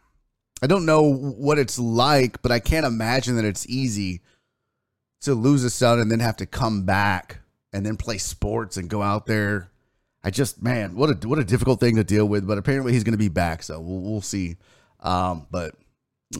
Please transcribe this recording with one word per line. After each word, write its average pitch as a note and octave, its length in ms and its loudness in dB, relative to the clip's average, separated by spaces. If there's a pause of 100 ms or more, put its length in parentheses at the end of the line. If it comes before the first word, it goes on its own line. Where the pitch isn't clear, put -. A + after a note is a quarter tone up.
(640)
I - 40 0
don't F3 200 4
know D#3 160 6
what C#3 560 2
it's C3 180 -2
like, B2 640 2
but A#2+ 100 0
I A#2+ 60 2
can't D#3 300 0
imagine A#2+ 480 0
that A2+ 100 2
it's G2+ 240 -4
easy G#2 520 -4 (1000)
to C#3 140 0
lose B2+ 280 4
a B2 60 0
son A#2 300 4
and A2 120 2
then A2+ 100 2
have A2+ 160 0
to F#2+ 100 -8
come G#2+ 400 -2
back G2 540 0 (300)
and G2+ 140 -4
then G#2+ 120 -4
play A2 200 -6
sports G#2 600 -6
and F2 120 -8
go G#2 140 -2
out G2+ 240 -2
there. G#2 420 0 (540)
I F#2+ 80 -2
just, A2+ 320 -2
man, G#2+ 320 -2
what B2 280 0
a, G#2+ 40 -6
what C#3 100 0
a D3 60 0
difficult A#2 360 2
thing A#2+ 180 4
to A2 60 4
deal G#2+ 220 4
with. G2+ 220 0
But G#2 100 0
apparently B2+ 360 0
he's A#2+ 100 2
gonna A2 140 2
be G#2 120 2
back, E2 320 -2
so D#2+ 180 -12
we'll, F2+ 220 -8
we'll G#2 200 -6
see. F2+ 360 -6 (440)
Um, F2+ 500 -2
but E2+ 240 -8 (640)